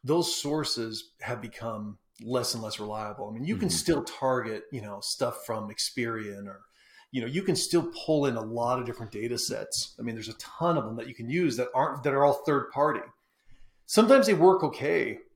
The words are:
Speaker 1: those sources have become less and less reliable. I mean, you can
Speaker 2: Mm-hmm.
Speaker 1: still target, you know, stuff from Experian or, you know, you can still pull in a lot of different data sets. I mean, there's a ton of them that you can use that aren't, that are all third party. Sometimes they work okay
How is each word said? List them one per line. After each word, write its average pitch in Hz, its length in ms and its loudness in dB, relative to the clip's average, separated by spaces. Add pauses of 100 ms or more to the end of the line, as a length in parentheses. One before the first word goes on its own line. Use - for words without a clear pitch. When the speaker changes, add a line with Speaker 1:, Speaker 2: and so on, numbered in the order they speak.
Speaker 1:
those 160 380 2
sources 131 680 -4 (100)
have 110 220 -6
become 107 560 -8 (240)
less 120 320 -2
and 113 80 -6
less 107 160 -8
reliable. 107 500 -8
I 110 40 -10
mean, 113 120 -8
you 202 120 -2
can 196 120 0
Speaker 2:
Mm-hmm. 170 80 0
Speaker 1:
still 151 280 2
target, 117 680 -2
you 127 80 -8
know, 104 220 -10
stuff - 420 -4
from 107 260 -6
Experian 107 760 -6
or, 98 160 -16 (480)
you 131 100 -2
know, 113 60 -4
you 156 160 -2
can 190 140 2
still - 340 0 (160)
pull 147 200 4
in 120 100 0
a 113 80 -4
lot 120 340 0
of 120 80 -4
different 113 240 -10
data 117 280 -4
sets. - 600 -4
I 117 40 -10
mean, 113 120 -4
there's 110 140 -10
a 110 100 -12
ton 165 400 0
of 117 60 -2
them 110 120 -8
that 117 120 -8
you 127 60 -14
can 117 140 -10
use 151 280 2
that 123 180 -2
aren't, 143 300 0
that 143 100 4
are 139 100 6
all 143 200 4
third 143 260 2
party. 143 300 2 (840)
Sometimes 240 420 8
they 208 60 6
work 180 280 8
okay 143 560 0 (180)